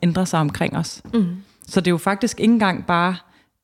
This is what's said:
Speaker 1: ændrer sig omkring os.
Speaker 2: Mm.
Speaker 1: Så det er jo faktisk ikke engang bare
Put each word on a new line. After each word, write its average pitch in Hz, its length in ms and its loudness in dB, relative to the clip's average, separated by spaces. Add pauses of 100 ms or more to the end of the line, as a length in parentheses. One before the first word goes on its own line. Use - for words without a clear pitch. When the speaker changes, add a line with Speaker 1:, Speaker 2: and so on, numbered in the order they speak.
Speaker 1:
ændrer 175 220 2
sig 170 160 0
omkring 156 360 -2
os. - 260 -6 (120)
Speaker 2:
Mm. 214 120 2 (420)
Speaker 1:
Så 196 120 0
det 165 60 -2
er 180 40 2
jo 175 80 2
faktisk 196 420 -2
ikke 233 120 4
engang 202 340 0
bare 175 300 0 (460)